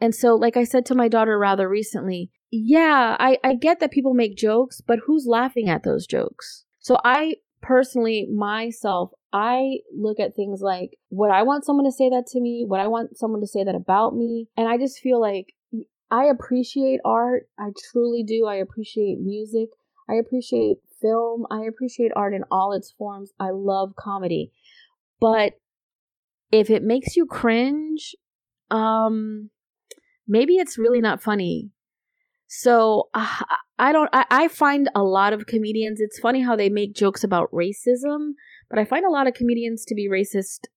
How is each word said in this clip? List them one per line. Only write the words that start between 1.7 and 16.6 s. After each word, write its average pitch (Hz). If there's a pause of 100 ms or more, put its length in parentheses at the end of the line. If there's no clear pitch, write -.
yeah, 254
I, 262
I 262
get 311
that 311
people 262
make 226
jokes, 226
but 233
who's 294
laughing 233
at 160
those 180
jokes? - (160)
So -
I 302 (260)
personally, 233
myself, 208 (200)
I 254 (180)
look 214
at 202
things 196
like, 185 (120)
would 202
I 196
want 285
someone 285
to 269
say 262
that 254
to 254
me? 240
Would 190
I 202
want 226
someone 220
to 208
say 202
that 185
about 190
me? 233
And 226
I 233
just 262
feel 254
like 196 (560)
I 247
appreciate 262